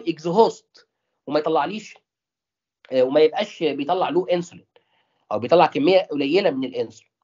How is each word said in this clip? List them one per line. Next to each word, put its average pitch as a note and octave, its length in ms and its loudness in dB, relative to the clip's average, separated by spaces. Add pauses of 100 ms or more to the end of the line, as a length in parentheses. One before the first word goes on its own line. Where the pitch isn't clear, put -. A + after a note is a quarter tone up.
اكزهوست E3+ 800 0 (400)
وما D3 120 -2
يطلعليش، D#3+ 580 -4 (960)
آه، C3 120 2
وما C3+ 160 2
يبقاش E3+ 440 0
بيطلع D3 460 -2
له F3+ 240 0
انسولين - 320 -6 (680)
او G#2+ 80 -2
بيطلع D#3 260 4
كميه E3 460 2
قليله D3+ 400 0
من C3 120 -4
الانسولين، A#2+ 480 -10 (120)